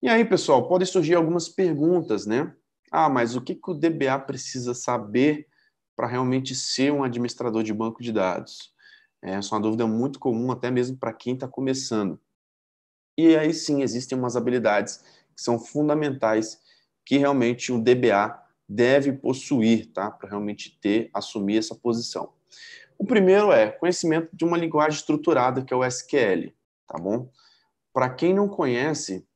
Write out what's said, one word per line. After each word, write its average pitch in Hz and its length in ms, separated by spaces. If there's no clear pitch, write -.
E 254 60
aí, 233 160
pessoal, 160 420
podem 180 200
surgir 170 280
algumas 170 340
perguntas, 156 760
né? 135 280
"Ah, 156 180
mas 120 280
o 123 40
que 131 140
que - 160
o 180 40
D 156 160
B 147 180
A 135 100
precisa 127 560
saber 120 720
pra 123 100
realmente 131 480
ser 135 380
um 143 120
administrador 120 580
de 110 120
banco 113 280
de 117 100
dados?" - 600
Essa 98 320
é - 20
uma 104 60
dúvida 110 240
muito 117 320
comum, 123 320
até 123 200
mesmo 127 260
pra 120 160
quem 123 240
tá 131 100
começando. 127 720
E 160 180
aí 156 160
sim, 147 300
existem 123 340
umas 123 200
habilidades 110 600
que - 60
são 117 160
fundamentais 135 1000
que 135 140
realmente 131 520
o 123 80
D 117 160
B 123 160
A 101 320
deve 127 460
possuir, 117 800
tá? 101 180
Pra - 180
realmente 104 520
ter, 104 320
assumir 104 460
essa 110 160
posição. 117 580
O - 80
primeiro 202 480
é 110 180
conhecimento 165 600
de - 120
uma 170 120
linguagem 156 420
estruturada, 131 680
que 131 100
é - 20
o 127 80
S 127 220
Q - 100
L, 98 400
tá - 120
bom? 113 320
Pra 127 160
quem 160 240
não 202 160
conhece 139 880